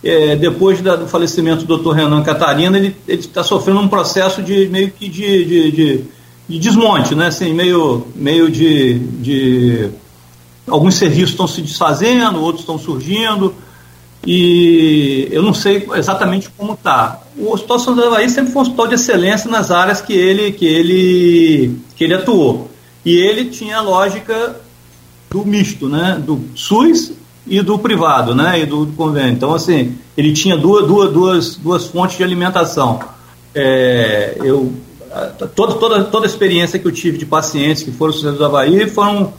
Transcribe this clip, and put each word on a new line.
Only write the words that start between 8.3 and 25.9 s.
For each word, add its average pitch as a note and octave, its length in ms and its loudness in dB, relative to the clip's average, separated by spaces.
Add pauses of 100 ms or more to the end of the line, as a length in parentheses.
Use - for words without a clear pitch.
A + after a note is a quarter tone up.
de, C#3 480 2
de, B2 920 0 (800)
alguns D#3+ 280 2
serviços E3+ 360 0
estão - 160 -2
se - 140 -8
desfazendo, F3 800 0
outros E3 200 -4
estão D#3 180 -8
surgindo, F#3+ 760 -4 (720)
e E3 1040 4
eu D#3 100 0
não G3 120 2
sei G3+ 420 0
exatamente F#3+ 600 -2
como G#3 180 -8
tá. - 460 -2 (160)
O G#3+ 160 -2
Hospital A#3+ 260 -4
São B3 160 -2
José A#3+ 120 2
do A#3 60 2
Havaí A3 160 2
sempre B3+ 220 -2
foi C#4 80 -2
um B3+ 60 2
hospital A#3 220 -2
de A#3+ 80 0
excelência G#3 540 0
nas G#3 220 -2
áreas F#3+ 300 0
que - 100 -10
ele, F#3+ 400 2
que G3 140 -4
ele, E3+ 1120 2 (160)
que - 80 -4
ele E3+ 100 0
atuou. F#3 560 0 (360)
E E3+ 100 4
ele G#3+ 300 2
tinha G#3+ 320 -8
a A3 40 -2
lógica G#3+ 760 -2 (720)
do G3 160 -4
misto, G3+ 420 0
né, E3 340 0